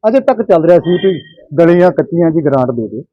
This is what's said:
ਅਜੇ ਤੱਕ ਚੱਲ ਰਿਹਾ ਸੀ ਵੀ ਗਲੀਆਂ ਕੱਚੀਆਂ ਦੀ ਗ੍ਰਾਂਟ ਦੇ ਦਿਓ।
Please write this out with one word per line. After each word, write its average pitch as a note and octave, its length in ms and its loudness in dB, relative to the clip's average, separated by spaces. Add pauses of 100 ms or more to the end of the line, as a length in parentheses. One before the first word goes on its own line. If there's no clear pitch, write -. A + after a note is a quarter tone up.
ਅਜੇ A#3 120 2
ਤੱਕ A#3+ 220 -4
ਚੱਲ E3+ 220 0
ਰਿਹਾ E3+ 160 4
ਸੀ E3+ 140 -2
ਵੀ F3+ 280 -2 (380)
ਗਲੀਆਂ F3 320 4
ਕੱਚੀਆਂ E3 400 -2
ਦੀ D#3 140 -2
ਗ੍ਰਾਂਟ C3 260 0
ਦੇ A#2 160 -6
ਦਿਓ। A2 140 -12 (120)